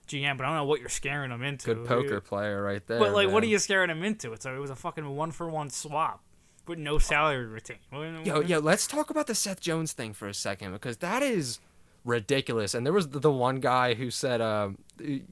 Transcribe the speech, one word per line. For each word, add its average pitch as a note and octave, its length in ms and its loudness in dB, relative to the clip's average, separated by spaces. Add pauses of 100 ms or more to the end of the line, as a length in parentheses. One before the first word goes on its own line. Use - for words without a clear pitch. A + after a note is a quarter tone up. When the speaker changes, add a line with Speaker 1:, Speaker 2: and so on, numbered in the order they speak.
Speaker 1:
G C#3+ 180 -6
M. C#3+ 140 0
But C3 60 -4
I - 40 2
don't D#3+ 80 0
know D3 80 0
what C3+ 160 2
you're B2 80 -10
scaring C#3 440 -4
him A#2+ 100 -6
into. C3 320 -2
Speaker 2:
Good A#2 120 -6
poker B2+ 280 2
Speaker 1:
He G2+ 60 -2
Speaker 2:
player G2+ 420 -2
right G2+ 240 -4
there, A#2 120 -2
Speaker 1:
But, G3+ 140 4
like, G3+ 140 4
what G3+ 160 4
Speaker 2:
man. - 20 2
Speaker 1:
are - 80 2
you G3+ 60 4
scaring F#3+ 320 2
him D#3+ 120 -4
into? G3+ 300 -4
It's A2 140 -10
a, C3 80 -6
it C3+ 40 -8
was C#3 120 -6
a C3+ 60 -8
fucking D#3+ 300 -8
one-for-one D#3 600 -4
swap D3 560 -2 (420)
with E3 120 -8
no D3+ 200 0
salary D3 480 4
retained. A2+ 340 -14 (100)
What, D#3+ 360 -8
Speaker 2:
Yo, D#3+ 100 0
Speaker 1:
what? D#3 120 2
Speaker 2:
yo, E3+ 100 4
let's D#3 280 4
talk D4 240 -2
about D4 160 0
the A3+ 80 -2
Seth F#3+ 260 -2
Jones D#3+ 320 -2
thing A2 220 -6
for G#2 140 -8
a G2+ 60 -6
second, G2 380 -4
because A2+ 260 -6
that G#3 240 0
is F3+ 360 0 (480)
ridiculous. A#2+ 640 0
And A#2+ 140 0
there D#3 80 2
was F3 160 2
the, C#3+ 80 -4
the D3 120 6
one C3 260 2
guy B2+ 360 4
who A#2+ 180 -2
said, B2 300 0
um, G#2+ 380 0 (200)
y-, C#3 220 -4 (120)